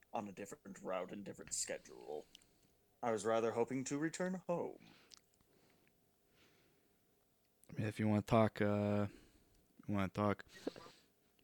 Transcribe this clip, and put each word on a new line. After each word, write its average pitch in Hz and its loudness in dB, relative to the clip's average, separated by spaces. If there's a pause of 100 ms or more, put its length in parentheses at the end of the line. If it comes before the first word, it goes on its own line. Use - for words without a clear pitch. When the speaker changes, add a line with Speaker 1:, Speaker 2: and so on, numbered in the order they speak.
(140)
Speaker 1:
on 110 -2
a 101 -10
different 98 -12
route 92 -2
and 202 -8
different - -12
schedule. 69 -6 (800)
I 120 2
was 107 0
rather 113 4
hoping 117 0
to 143 -2
return 175 -2
home. 175 -2 (3000)
Speaker 2:
I - -8
mean, 107 2
if 107 -4
you 110 4
wanna 104 6
talk, 110 6
uh, 104 4 (800)
you 104 0
wanna 98 2
talk 104 2 (1000)